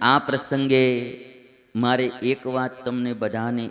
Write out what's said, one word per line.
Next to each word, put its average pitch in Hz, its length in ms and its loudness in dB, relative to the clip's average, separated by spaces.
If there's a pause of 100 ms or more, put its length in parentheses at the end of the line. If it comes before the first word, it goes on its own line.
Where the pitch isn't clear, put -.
આ 131 180 6
પ્રસંગે 131 1000 0 (560)
મારે 123 300 2
એક 127 420 -2
વાત 127 380 -4
તમને 123 280 -4
બધાને 113 580 -4